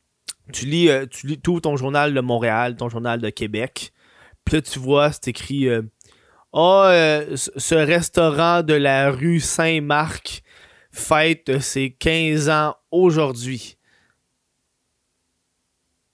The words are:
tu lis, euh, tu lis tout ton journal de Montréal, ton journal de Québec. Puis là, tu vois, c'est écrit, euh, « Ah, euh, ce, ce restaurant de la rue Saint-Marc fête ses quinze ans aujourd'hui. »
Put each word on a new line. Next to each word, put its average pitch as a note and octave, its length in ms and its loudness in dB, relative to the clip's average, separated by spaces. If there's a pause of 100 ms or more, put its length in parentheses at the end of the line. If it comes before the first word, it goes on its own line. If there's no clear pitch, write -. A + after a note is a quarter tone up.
(520)
tu B2+ 140 -6
lis, E3 220 6
euh, C3+ 180 2
tu - 220 -14
lis D3+ 100 -6
tout F3 220 0
ton D3 160 -2
journal C#3+ 360 0
de C3 80 0
Montréal, A#2+ 540 0
ton A#2+ 140 -6
journal A#2 320 -4
de G#2+ 100 -4
Québec. G#2+ 640 -8 (520)
Puis - 120 0
là, D#3+ 60 0
tu - 180 -10
vois, C#3+ 320 2
c'est - 160 -10
écrit, C3+ 400 -4
euh, « A2+ 140 0 (720)
Ah, F#3+ 380 6
euh, D#3 460 2
ce, - 180 -6
ce C#3 220 -2
restaurant E3 880 2
de D3+ 100 2
la C#3 380 2
rue D#3+ 260 0
Saint-Marc D#3 1040 -2 (480)
fête D#3 720 0
ses C3+ 320 -4
quinze D#3 560 -2
ans D3+ 280 0 (140)
aujourd'hui. » C#3+ 840 0 (2250)